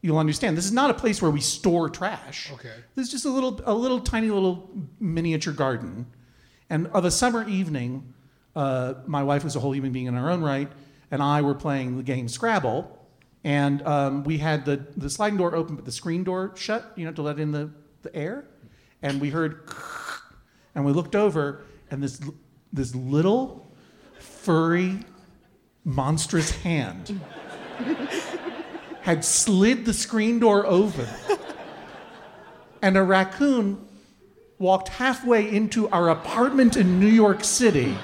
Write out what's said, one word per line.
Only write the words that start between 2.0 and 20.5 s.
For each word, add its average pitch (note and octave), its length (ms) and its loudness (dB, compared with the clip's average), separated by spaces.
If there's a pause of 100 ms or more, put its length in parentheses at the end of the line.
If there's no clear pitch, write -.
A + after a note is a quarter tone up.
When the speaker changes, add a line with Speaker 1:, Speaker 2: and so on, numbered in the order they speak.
Speaker 2:
Okay. A#2+ 180 -16 (220)
Speaker 1:
This C4 120 -4
is B3+ 60 -8
just C4 140 -8
a C#4+ 40 -2
little, B3+ 340 -2
a G#3+ 100 2
little B3 260 0
tiny A3 300 0
little F#3 400 0 (280)
miniature E3 540 -2
garden. A#2+ 540 -4 (640)
And E3 180 0
of F#3+ 160 0
a F3 60 4
summer A#3 380 0
evening, C#3+ 680 -4 (420)
uh, C3 380 -2 (120)
my C#3+ 160 -2
wife C#3+ 220 2
was C#3 120 -4
a B2+ 40 -2
whole C3+ 140 -2
human C3+ 180 -2
being B2+ 140 -4
in B2 80 -2
her B2 160 -2
own F3 120 0
right, C#3+ 280 -2 (400)
and C#3+ 120 -2
I D3 200 4
were C#3+ 120 2
playing C3+ 440 -4
the C3+ 40 -6
game B2+ 260 -4
Scrabble, D#3+ 720 -2 (460)
and, C#3+ 420 2
um, C#3 380 0
we D#3 140 0
had D3+ 260 0
the, C#3+ 220 -2 (100)
the C#3+ 140 -6
sliding G#3 280 -2
door F3 160 0
open, E3 220 -2
but - 80 -14
the B2+ 80 -10
screen E3+ 320 -4
door F#3 320 -4
shut, A3+ 400 -6
you F3 80 -8
know, D#3+ 80 -8
to D#3+ 100 -6
let D3 180 -4
in D3+ 120 -2
the, D3+ 180 -4 (320)
the - 140 -16
air. G3+ 280 -8 (580)
And C#3 180 -2
we C#3+ 100 -2
heard, D#3 380 -4 (1080)